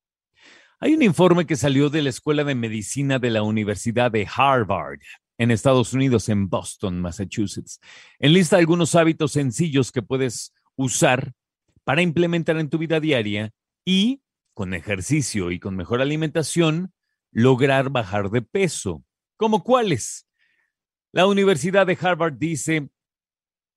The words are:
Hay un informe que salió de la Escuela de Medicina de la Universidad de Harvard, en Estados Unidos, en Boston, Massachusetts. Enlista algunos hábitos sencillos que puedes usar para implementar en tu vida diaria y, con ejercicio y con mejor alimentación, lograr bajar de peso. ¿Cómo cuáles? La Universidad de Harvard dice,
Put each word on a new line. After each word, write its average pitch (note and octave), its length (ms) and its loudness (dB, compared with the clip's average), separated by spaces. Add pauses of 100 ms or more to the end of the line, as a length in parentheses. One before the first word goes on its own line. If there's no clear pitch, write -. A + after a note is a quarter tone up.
(840)
Hay D4+ 120 2
un D#4 80 2
informe F3 420 4
que D3+ 120 -2
salió C#3 340 2
de D#3 100 -2
la C#3+ 80 0
Escuela D3 340 -2
de C#3+ 120 -2
Medicina A#2+ 640 -4
de A#2+ 100 -2
la A2 140 0
Universidad A2 680 -2
de G#2 240 -2
Harvard, G2 640 0 (360)
en A#2 140 2
Estados B2+ 420 2
Unidos, B2+ 380 0
en G2+ 180 0
Boston, F2+ 540 -6
Massachusetts. F#2+ 800 -8 (380)
Enlista E3+ 380 4
algunos E3+ 380 2
hábitos D#3+ 380 2
sencillos C#3 600 -2
que - 80 -6
puedes C3 540 -6 (220)
usar C3 580 0 (500)
para C#3+ 160 0
implementar E3+ 560 0
en D#3 140 -4
tu E3 80 -2
vida D#3+ 200 -2
diaria A2+ 520 -2 (340)
y, G3 380 0 (320)
con F#2 180 -6
ejercicio G2 800 -4
y F2+ 100 -6
con F#2+ 160 -8
mejor A2 240 -4
alimentación, D#3 920 -2 (360)
lograr C3 600 2
bajar G#2 400 -4
de A#2+ 100 -2
peso. G#2+ 640 -4 (320)
¿Cómo G#3+ 260 0
cuáles? A3 640 -2 (880)
La E3+ 140 4
Universidad G3 600 2
de F3+ 140 0
Harvard E3 380 0
dice, D#3 500 -2 (880)